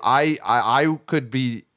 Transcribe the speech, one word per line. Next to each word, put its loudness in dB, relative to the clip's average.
I, 2
I, 2
I 0
could -4
be -4